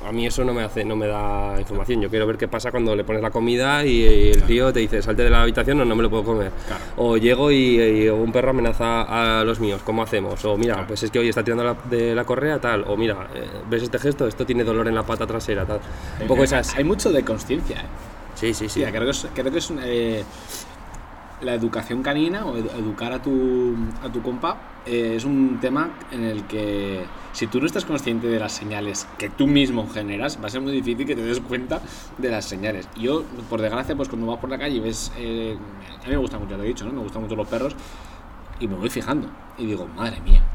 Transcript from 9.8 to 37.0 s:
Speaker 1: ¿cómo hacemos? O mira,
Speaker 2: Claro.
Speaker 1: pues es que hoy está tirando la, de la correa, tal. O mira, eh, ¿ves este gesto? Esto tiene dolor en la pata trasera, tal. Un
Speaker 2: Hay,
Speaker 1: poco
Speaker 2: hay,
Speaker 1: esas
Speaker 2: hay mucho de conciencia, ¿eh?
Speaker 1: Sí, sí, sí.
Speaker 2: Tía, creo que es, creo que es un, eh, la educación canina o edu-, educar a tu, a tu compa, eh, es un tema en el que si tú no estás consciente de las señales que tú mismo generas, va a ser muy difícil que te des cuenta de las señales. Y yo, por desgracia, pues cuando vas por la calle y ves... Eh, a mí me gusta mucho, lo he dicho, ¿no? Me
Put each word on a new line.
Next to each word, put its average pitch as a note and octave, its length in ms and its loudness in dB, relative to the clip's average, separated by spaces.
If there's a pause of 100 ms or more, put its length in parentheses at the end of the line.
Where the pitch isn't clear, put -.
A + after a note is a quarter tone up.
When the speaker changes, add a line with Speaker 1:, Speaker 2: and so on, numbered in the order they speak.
Speaker 1:
¿cómo A2+ 160 0
hacemos? G2+ 440 -2
O G#2 120 2
mira, A#2 160 2
Speaker 2:
Claro. F#2+ 140 -4
Speaker 1:
pues G#2+ 160 -4
es G#2+ 80 -4
que A#2+ 80 2
hoy A#2 100 4
está A2 140 0
tirando A#2 220 0
la, A#2+ 100 0 (120)
de A#2 280 2
la A#2+ 80 0
correa, C3+ 360 0
tal. A2+ 280 0
O G2+ 100 0
mira, G2+ 380 0
eh, B1+ 100 -8 (240)
¿ves A#2 140 0
este A#2+ 160 -4
gesto? C#3 280 0
Esto A#2 160 -4
tiene A#2+ 200 2
dolor A2+ 240 2
en A2+ 80 2
la A2 80 0
pata A2+ 240 -2
trasera, G#2+ 380 -2
tal. G#2 120 -2 (380)
Un C#3 80 -6
Speaker 2:
Hay, - 40 -4
Speaker 1:
poco C3 140 4
Speaker 2:
hay, C3+ 40 8
Speaker 1:
esas B2+ 300 0
Speaker 2:
hay C#3 80 2
mucho G3+ 280 2
de C3+ 120 4
conciencia, - 580 -2
¿eh? - 40 -8 (480)
Speaker 1:
Sí, A2 220 -2
sí, G#2+ 140 -4
sí. - 100 -2
Speaker 2:
Tía, B2 100 0
creo A2 140 -2
que C3+ 80 2
es, - 240 -4
creo C3 160 -2
que E3 80 0
es - 100 -6
un, D3+ 140 -6
eh, A#2 400 0 (1200)
la B2 100 -2
educación A2+ 500 -2
canina E3 420 0
o B2+ 120 -4
edu-, A2 120 -4 (100)
educar A2 340 -4
a B2+ 80 -6
tu, B2+ 540 2 (280)
a B2+ 80 -6
tu A#2 100 -4
compa, B2 360 -4 (280)
eh, A#2 300 0
es A2+ 100 -4
un C3+ 360 2
tema C#3+ 300 0 (200)
en A#2+ 120 -6
el G#2+ 220 -4
que G2+ 560 -4 (300)
si - 160 -4
tú B2 120 -2
no C#3+ 60 0
estás F3+ 200 -2
consciente A#2+ 420 -2
de A#2 120 0
las G#2+ 140 -4
señales G#2 540 -6 (100)
que G#2 120 -6
tú C#3 180 2
mismo C3 420 4
generas, G#2+ 520 -6
va G#2+ 60 -8
a - 20 -6
ser C3 120 -6
muy C#3 100 -4
difícil A#2+ 340 -2
que C#3 100 -2
te A#2 80 -4
des A#2+ 160 -2
cuenta B2+ 420 -6 (360)
de B2+ 120 -2
las G#2+ 160 -4
señales. G2 500 -6
Y A2+ 80 -8
yo, D3+ 200 0 (260)
por A#2 120 -2
desgracia, B2+ 340 -2
pues C3+ 140 -4
cuando A#2 180 -4
vas A#2 120 -4
por C3 100 -8
la C3 80 -6
calle C#3 180 -4
y A#2 40 0
ves... A2+ 380 -6
Eh, A2+ 400 -6 (440)
a - 40 -16
mí C3 60 -6
me C#3+ 60 0
gusta A#2 220 -2
mucho, G2 180 -8
lo G2 60 -6
he G#2+ 40 -2
dicho, A#2 180 -4
¿no? B2 80 -8
Me C3 80 -6